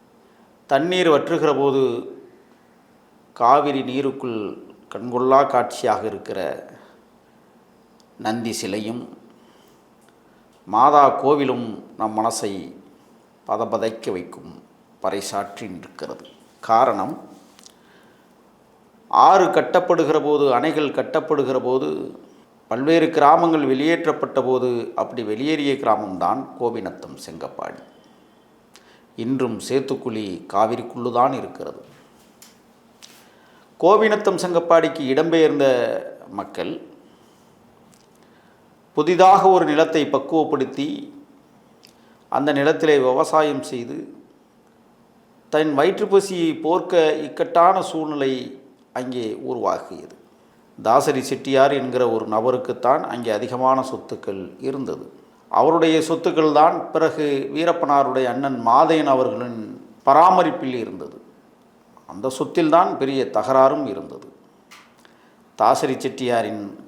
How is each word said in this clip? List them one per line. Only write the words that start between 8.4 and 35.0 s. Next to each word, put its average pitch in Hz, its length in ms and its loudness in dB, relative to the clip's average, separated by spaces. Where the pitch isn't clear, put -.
சிலையும் 110 420 -8
மாதா 139 380 6
கோவிலும் 127 460 0
நம் 107 200 -6
மனசை 113 360 -4
பதபதைக்க 110 640 -4
வைக்கும் - 400 -12
பறைசாற்றி 101 680 -8
நிற்கிறது. 76 560 -16
காரணம், 117 520 2
ஆறு 175 360 6
கட்டப்படுகிற 160 760 2
போது, 143 320 2
அணைகள் 143 420 -2
கட்டப்படுகிற 139 640 -2
போது, 123 300 -2
பல்வேறு 151 380 2
கிராமங்கள் 156 640 4
வெளியேற்றப்பட்ட 151 680 -2
போது, 127 280 0
அப்படி 117 280 -6
வெளியேறிய 139 520 -4
கிராமம்தான் 101 640 -2
கோபிநத்தம் 113 720 -8
செங்கப்பாடி. 67 560 -14
இன்றும் 120 420 -4
சேத்துக்குழி 120 640 -4
காவிரிக்குள்ளுதான் 120 920 -2
இருக்கிறது. - 460 -12
கோபிநத்தம் 208 600 2
செங்கப்பாடிக்கு 170 680 0